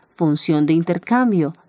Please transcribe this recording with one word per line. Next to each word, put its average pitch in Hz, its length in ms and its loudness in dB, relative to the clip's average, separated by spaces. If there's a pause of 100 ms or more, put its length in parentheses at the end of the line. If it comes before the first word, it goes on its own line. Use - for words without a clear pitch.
(160)
función 151 500 0
de 156 80 2
intercambio, 175 800 0 (160)